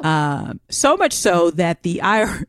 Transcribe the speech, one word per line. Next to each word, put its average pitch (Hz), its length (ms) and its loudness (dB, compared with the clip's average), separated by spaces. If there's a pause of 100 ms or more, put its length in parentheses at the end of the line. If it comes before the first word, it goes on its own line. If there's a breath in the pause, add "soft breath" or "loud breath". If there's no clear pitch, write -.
Um, 147 560 -2 (120)
so 302 260 2
much 381 160 0
so 175 400 2
that 170 320 -2
the 175 180 -4
I 214 220 2
R, 190 240 -6